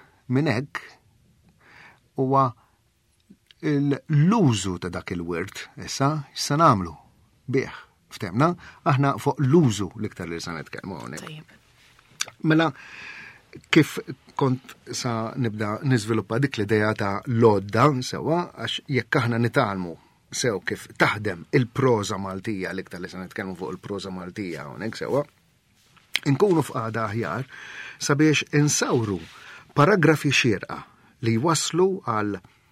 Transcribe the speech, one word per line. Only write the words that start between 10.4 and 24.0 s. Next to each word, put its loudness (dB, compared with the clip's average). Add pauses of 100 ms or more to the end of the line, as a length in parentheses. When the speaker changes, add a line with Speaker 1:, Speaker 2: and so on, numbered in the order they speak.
Speaker 1:
nitkellmu -12
hawnhekk. -12
Speaker 2:
Tajjeb. -16
Speaker 1:
Mela, 2 (1000)
kif 4 (360)
kont -2 (140)
sa -6
nibda -4
niżviluppa 0
dik 0
l-idea 2
ta' -2
lodda, 4 (120)
sewa, -2
għax -8
jekk -2
aħna 0
nitalmu 0 (360)
sew -2
kif -8
taħdem -2
il-proza 2
Maltija, -6
l-iktar -10
li -10
se -14
nitkellmu -10
fuq -8
il-proza -10